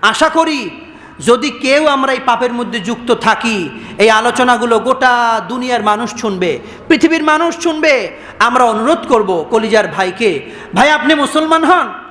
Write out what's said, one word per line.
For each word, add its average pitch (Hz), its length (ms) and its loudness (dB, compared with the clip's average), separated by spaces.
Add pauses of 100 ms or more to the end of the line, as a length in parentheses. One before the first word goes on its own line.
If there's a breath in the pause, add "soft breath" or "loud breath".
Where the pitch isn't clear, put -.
আশা 220 280 2
করি 302 400 -2 (560 loud breath)
যদি 247 260 2
কেউ 285 360 0
আমরা 269 260 0
এই 254 120 -4
পাপের 240 280 0
মধ্যে 240 260 -6
যুক্ত 226 320 -4
থাকি, 214 580 0 (280 loud breath)
এই 214 120 4
আলোচনাগুলো 233 720 2
গোটা 240 680 0
দুনিয়ার 247 360 -4
মানুষ 214 320 -2
শুনবে, 180 440 -2 (280 loud breath)
পৃথিবীর 320 360 2
মানুষ 320 360 0
শুনবে। 302 520 0 (280 loud breath)
আমরা 240 240 4
অনুরোধ 233 440 0
করব 190 420 0
কলিজার 214 380 2
ভাইকে, 185 640 -2 (240 loud breath)
ভাই 269 160 4
আপনি 302 240 2
মুসলমান 311 480 0
হন 311 300 0 (180)